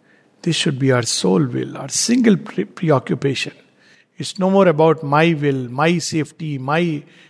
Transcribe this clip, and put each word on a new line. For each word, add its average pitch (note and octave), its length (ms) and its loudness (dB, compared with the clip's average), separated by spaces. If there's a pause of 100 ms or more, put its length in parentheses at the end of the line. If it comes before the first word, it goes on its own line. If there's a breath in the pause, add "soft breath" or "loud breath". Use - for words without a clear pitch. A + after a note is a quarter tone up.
(420 soft breath)
This D#3+ 140 -2
should C#3 220 -2
be C3+ 140 2
our B2 100 2
sole F3+ 440 0
will, B2+ 320 -8
our C#3 100 -12
single A3+ 480 2
pre-, - 280 -6
preoccupation. C#3+ 920 -2 (640 soft breath)
It's - 200 -10
no F#3 120 0
more F#3+ 180 6
about D#3+ 340 4
my D3+ 300 2
will, C#3 380 -2
my D#3+ 280 0
safety, D3+ 600 -6
my D3+ 440 -2 (280 soft breath)